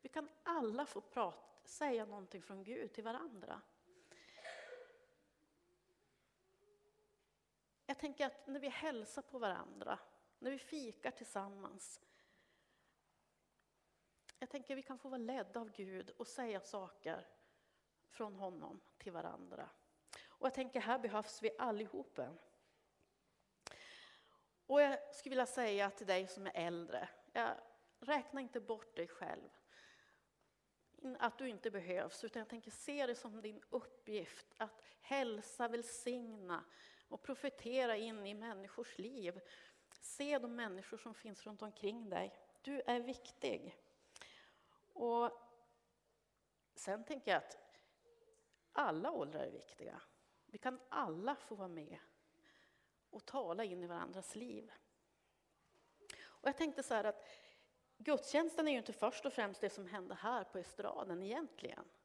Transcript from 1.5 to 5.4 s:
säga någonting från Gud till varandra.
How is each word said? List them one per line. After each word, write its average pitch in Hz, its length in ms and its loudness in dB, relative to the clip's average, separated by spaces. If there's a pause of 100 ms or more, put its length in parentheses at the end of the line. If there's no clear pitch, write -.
säga 247 420 2
någonting 202 360 -8
från 190 220 -10
Gud 220 300 -4
till 214 100 -6
varandra. 226 580 -4 (4000)